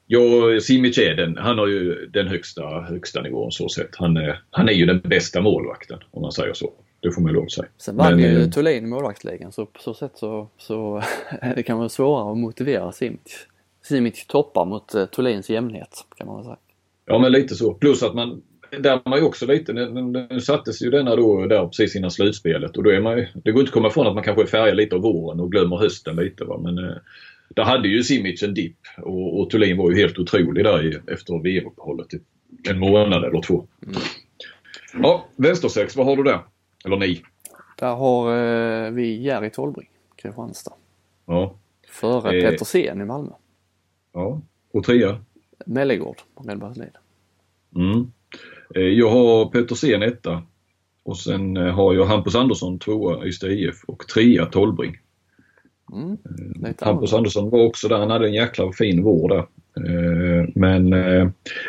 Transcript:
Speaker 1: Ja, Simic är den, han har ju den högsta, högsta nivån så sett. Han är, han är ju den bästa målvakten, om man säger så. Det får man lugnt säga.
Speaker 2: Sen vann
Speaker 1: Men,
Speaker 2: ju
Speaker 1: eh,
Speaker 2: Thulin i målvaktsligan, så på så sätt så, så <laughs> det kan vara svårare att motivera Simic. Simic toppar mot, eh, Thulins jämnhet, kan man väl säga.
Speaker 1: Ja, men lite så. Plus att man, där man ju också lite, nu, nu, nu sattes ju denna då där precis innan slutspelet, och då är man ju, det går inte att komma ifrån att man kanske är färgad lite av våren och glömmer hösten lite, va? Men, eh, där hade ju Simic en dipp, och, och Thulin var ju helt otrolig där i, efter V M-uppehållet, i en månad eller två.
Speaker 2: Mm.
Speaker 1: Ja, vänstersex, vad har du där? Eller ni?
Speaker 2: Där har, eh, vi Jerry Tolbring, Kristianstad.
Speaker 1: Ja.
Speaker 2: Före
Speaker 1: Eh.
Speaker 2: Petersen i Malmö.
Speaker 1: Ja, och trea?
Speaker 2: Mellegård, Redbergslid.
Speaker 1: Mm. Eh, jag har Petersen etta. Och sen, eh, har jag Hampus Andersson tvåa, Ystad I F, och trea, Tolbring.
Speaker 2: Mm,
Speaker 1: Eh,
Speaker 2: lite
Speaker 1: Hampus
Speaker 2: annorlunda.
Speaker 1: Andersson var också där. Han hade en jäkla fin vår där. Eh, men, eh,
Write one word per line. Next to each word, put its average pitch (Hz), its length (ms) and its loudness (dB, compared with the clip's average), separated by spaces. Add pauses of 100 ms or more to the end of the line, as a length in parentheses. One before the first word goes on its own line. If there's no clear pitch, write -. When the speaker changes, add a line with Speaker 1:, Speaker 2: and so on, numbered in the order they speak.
Speaker 1:
Ja, 117 540 4
Simic 127 360 4
är 85 180 2
den, 82 220 -2
han 113 200 -2
har 104 100 2
ju 90 400 -2
den 98 200 -2
högsta, 87 340 -8 (200)
högsta 87 400 -10
nivån 58 300 -8
så - 180 -8
sett. - 260 -10
Han 85 220 0
är, 76 320 -6
han - 200 2
är 104 40 2
ju 87 120 4
den 92 140 4
bästa 90 420 -2
målvakten, - 580 -2 (120)
om - 100 -12
man 78 100 -8
säger - 220 -6
så. - 180 -8 (280)
Det 87 120 -2
får 90 100 -2
man 78 120 2
lugnt - 180 -2
säga. - 160 -10 (100)
Speaker 2:
Sen 104 200 -10
vann 175 180 4
Speaker 1:
Men, 170 40 6
Speaker 2:
ju 170 240 6
Speaker 1:
eh, 165 60 2
Speaker 2:
Thulin 143 340 0
i 113 40 -8
målvaktsligan, 101 640 -8
så 107 140 -8
på - 160 -20
så 117 120 -10
sätt 135 220 -12
så, 107 320 -10 (100)
så 107 440 -6 (240)
<laughs> 127 300 -6
det 120 80 -4
kan 117 140 -4
vara 117 120 -4
svårare 131 420 -2
att 113 60 -6
motivera 113 540 -4
Simic. - 560 -12 (360)
Simic 120 440 -2
toppar 117 380 0
mot, 104 300 -8
eh, 95 100 0
Thulins 117 440 -4
jämnhet, 113 560 -8 (120)
kan - 100 -14
man 104 80 -14
väl 107 100 -16
säga. 117 120 -18 (480)
Speaker 1:
Ja, 113 140 2
men 127 120 4
lite 131 240 2
så. 107 180 0
Plus 131 300 4
att 113 100 -2
man, 120 280 -8 (380)
där 131 260 2
man 135 140 0
ju 160 60 4
också 127 200 -2
lite, 143 280 0
nu, 120 160 -4
nu, 123 400 -6
nu 127 120 -6
sattes - 400 -2
ju 123 80 -2
denna 127 260 2
då 104 300 4
där 98 200 4
precis 101 300 -2
innan 90 160 -4
slutspelet, 85 640 -2
och - 60 0
då 104 60 6
är 98 120 6
man 113 160 0
ju, 123 160 -2
det 110 180 -2
går 120 100 4
inte 131 80 0
att - 40 -6
komma 110 140 4
ifrån 123 200 2
att 95 80 0
man 101 80 -4
kanske 104 200 2
är 90 40 -2
färgad 110 300 2
lite 107 180 2
av 92 60 -2
våren 85 380 -2
och 87 120 -4
glömmer 90 260 2
hösten 92 380 -2
lite, 90 280 -4
va? - 140 -8
Men, 87 200 -6
eh, 90 180 -8 (540)
där 113 140 -2
hade 117 240 2
ju 113 160 2
Simic 104 400 -2
en 101 100 -2
dipp, 87 240 -6 (200)
och, 92 420 -4
och - 100 -2
Thulin 98 280 2
var 87 140 2
ju 90 60 2
helt - 220 2
otrolig 90 440 2
där 85 220 2
i, 78 140 -4 (140)
efter 82 300 -8
V 92 140 0
M-uppehållet, - 560 -10
i 85 60 -12 (500)
en 92 100 -2
månad 98 440 4
eller 82 180 -2
två. - 260 -2 (180)
Speaker 2:
Mm. 95 100 -10 (1000)
Speaker 1:
Ja, 143 320 2 (100)
vänstersex, 131 600 0
vad 131 100 2
har 139 100 2
du 135 80 2
där? 110 160 2 (460)
Eller 98 120 0
ni? 92 240 -2 (580)
Speaker 2:
Där 123 160 -2
har, 120 420 2 (480)
eh, 110 60 -6
vi 117 300 -4
Jerry 117 280 -4
Tolbring, - 400 -8 (260)
Kristianstad. 113 580 -14 (520)
Speaker 1:
Ja. 90 300 -2 (340)
Speaker 2:
Före 110 480 0
Speaker 1:
Eh. 87 120 2
Speaker 2:
Petersen 98 520 -2
i 101 40 -8
Malmö. 139 260 -10 (840)
Speaker 1:
Ja, 104 280 -6 (320)
och 101 100 0
trea? 113 380 4 (440)
Speaker 2:
Mellegård, 123 520 -2 (300)
Redbergslid. 104 440 -12 (840)
Speaker 1:
Mm. 104 360 0 (640)
Eh, 92 60 0
jag 107 280 6
har 117 360 6
Petersen 117 580 0
etta. 87 400 -4 (600)
Och 90 140 -10
sen, 98 400 -4
eh, 90 160 0
har 95 200 4
jag 95 120 4
Hampus 101 300 2
Andersson 95 440 0
tvåa, 101 460 -4
Ystad 92 260 -6
I 98 160 -2
F, - 80 -8 (120)
och - 200 -14
trea, 110 380 4
Tolbring. 95 520 0 (960)
Speaker 2:
Mm, 156 180 -10
Speaker 1:
Eh, 95 560 -12
Speaker 2:
lite - 180 -8
Speaker 1:
Hampus - 0 -
Speaker 2:
annorlunda. 104 320 0
Speaker 1:
Andersson 104 320 -2
var 117 160 6
också 113 220 0
där. 110 100 2
Han 104 140 0
hade 113 160 2
en 104 60 -2
jäkla 107 380 -2
fin 95 320 2
vår 90 260 4
där. 95 80 2 (500)
Eh, 85 580 2 (100)
men, 92 380 4
eh, 92 360 4 (400)